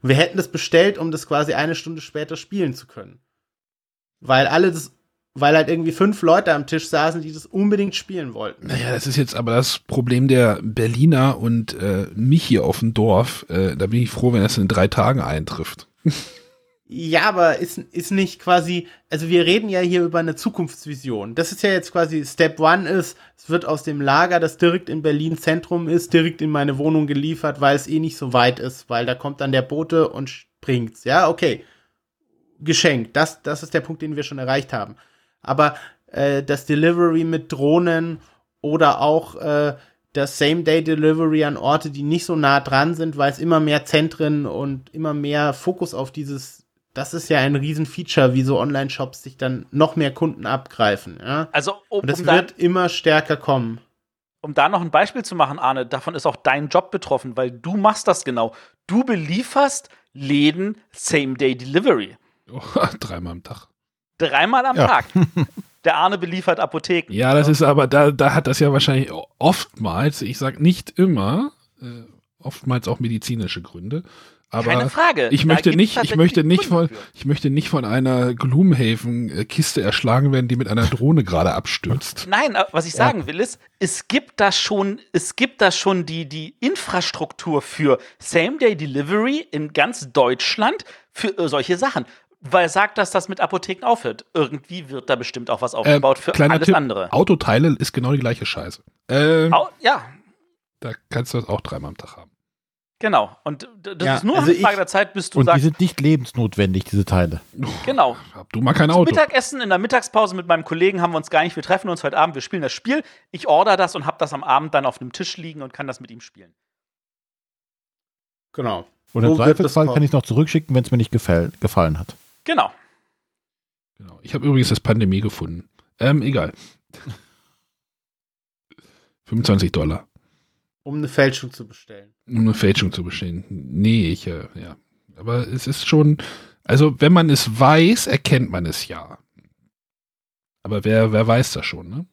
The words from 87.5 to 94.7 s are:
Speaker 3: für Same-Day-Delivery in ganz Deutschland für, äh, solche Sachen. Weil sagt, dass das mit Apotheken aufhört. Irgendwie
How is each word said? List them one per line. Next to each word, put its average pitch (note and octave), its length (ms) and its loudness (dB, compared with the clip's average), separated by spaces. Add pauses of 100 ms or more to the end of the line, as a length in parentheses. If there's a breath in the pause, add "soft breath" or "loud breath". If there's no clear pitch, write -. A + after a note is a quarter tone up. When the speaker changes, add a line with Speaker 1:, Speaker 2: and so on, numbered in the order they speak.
Speaker 3:
für C#3+ 360 2 (200 loud breath)
Same-Day-Delivery G3+ 1300 -2
in D3+ 200 -6
ganz D3 400 -2
Deutschland D3 720 0 (280 loud breath)
für, - 260 -6
äh, E3+ 100 0
solche D3 300 -2
Sachen. G#3 260 -2 (360 soft breath)
Weil E3+ 280 2
sagt, G3+ 300 0
dass G3 120 -2
das F#3 180 -2
mit F#3+ 120 -8
Apotheken F#3 440 -4
aufhört. E3+ 480 -2
Irgendwie D3+ 580 -4